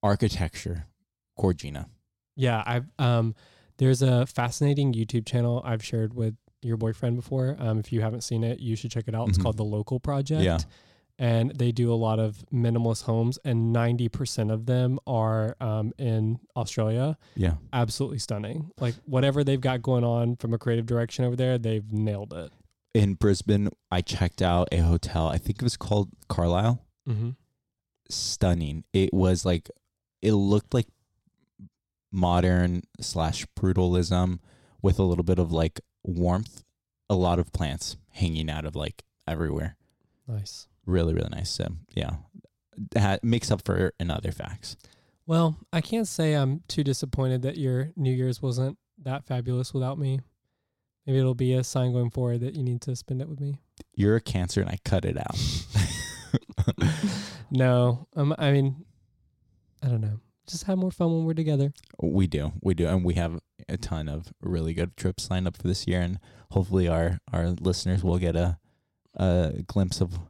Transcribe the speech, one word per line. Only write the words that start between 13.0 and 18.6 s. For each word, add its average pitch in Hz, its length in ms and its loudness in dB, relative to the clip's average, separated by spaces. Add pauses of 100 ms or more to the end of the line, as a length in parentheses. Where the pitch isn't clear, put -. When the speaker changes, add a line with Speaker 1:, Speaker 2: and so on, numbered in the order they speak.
Speaker 2:
homes, 117 400 0
and 117 280 2
ninety 117 360 2
percent 113 420 -2
of 110 160 -2
them 127 400 2
are, 110 540 0
um, 110 360 -2
in 113 440 0 (160)
Australia. 120 600 -2 (200)
Speaker 1:
Yeah. 87 180 2 (180)
Speaker 2:
Absolutely 123 460 -2
stunning. 120 640 -6